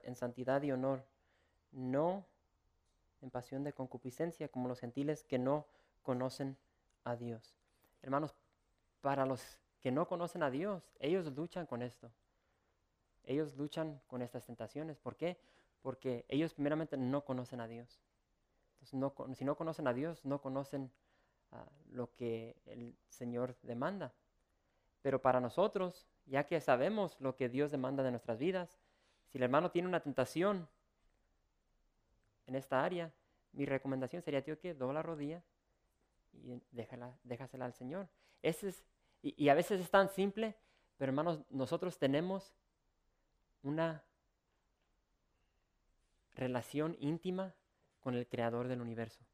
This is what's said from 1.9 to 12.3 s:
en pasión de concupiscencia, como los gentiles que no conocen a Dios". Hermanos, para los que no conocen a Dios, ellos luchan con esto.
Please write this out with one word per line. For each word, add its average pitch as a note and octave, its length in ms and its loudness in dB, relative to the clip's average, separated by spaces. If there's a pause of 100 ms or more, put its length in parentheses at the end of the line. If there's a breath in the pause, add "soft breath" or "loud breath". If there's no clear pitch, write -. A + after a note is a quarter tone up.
en C3 80 -10
pasión C3+ 340 -6
de D3 80 -4
concupiscencia, C3+ 760 -6
como B2+ 200 -4
los B2 100 -4
gentiles C#3+ 460 -2
que B2+ 140 0
no C#3+ 280 2 (360 soft breath)
conocen C3 560 -2 (460)
a A#2+ 120 -2
Dios". A#2 380 -8 (480 soft breath)
Hermanos, C#3+ 320 0 (680)
para C#3 240 4
los C3 340 -2 (220)
que C3 100 0
no D3+ 160 4
conocen F3 360 -2
a C#3 80 4
Dios, E3+ 480 -2
ellos D#3+ 360 2
luchan E3+ 300 -4
con A#2+ 160 -4
esto. A#2+ 320 -8 (1120)